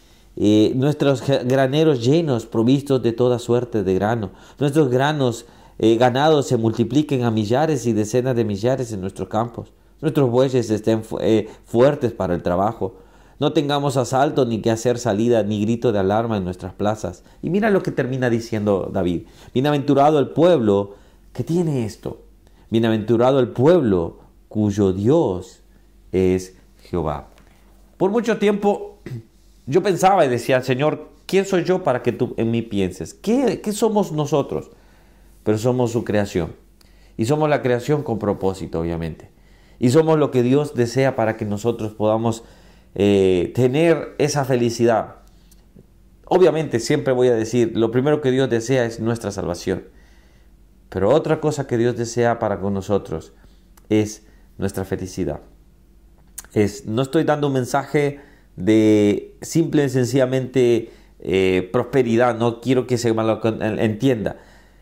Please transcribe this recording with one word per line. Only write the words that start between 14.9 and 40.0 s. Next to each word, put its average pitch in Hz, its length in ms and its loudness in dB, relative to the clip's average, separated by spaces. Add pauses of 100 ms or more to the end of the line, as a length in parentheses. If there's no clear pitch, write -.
salida, 113 460 2
ni 107 180 -2
grito 117 300 0
de 104 80 0
alarma 107 380 0
en 92 80 -4
nuestras - 280 -8
plazas. 101 500 -6 (180)
Y - 80 -6
mira 202 200 0
lo 190 140 2
que 151 80 -4
termina 127 380 -2
diciendo 104 640 -2
David. 87 300 -2 (300)
"Bienaventurado 143 680 2
el - 100 0
pueblo 113 640 2 (380)
que 123 100 -6
tiene 156 420 -2
esto. - 360 -12 (480)
Bienaventurado 113 720 2
el 120 100 2
pueblo 120 680 2 (280)
cuyo 104 460 0
Dios 104 680 -2 (500)
es 92 420 0 (280)
Jehová". 76 440 -6 (720)
Por 190 140 0
mucho 220 260 -2
tiempo 202 680 -2
<clears throat> - 600 -18
yo 170 180 0
pensaba 185 420 2
y 131 40 0
decía, 123 320 0
"Señor, 135 480 -2 (160)
¿quién 190 180 0
soy 180 220 0
yo 180 180 0
para 123 200 0
que 117 100 0
tú 117 240 -4
en 113 140 0
mí 117 100 0
pienses? 95 520 -4
¿Qué, 233 460 -2
qué 208 140 -6
somos 208 400 0
nosotros?". 139 580 -2 (720)
Pero 107 140 0
somos 123 340 0
su 117 120 -2
creación. 98 520 -2 (640)
Y 113 80 -2
somos 151 240 0
la 143 120 2
creación 127 400 0
con 117 160 -4
propósito, 95 600 -4
obviamente. 82 500 -6 (500)
Y 120 100 2
somos 156 280 4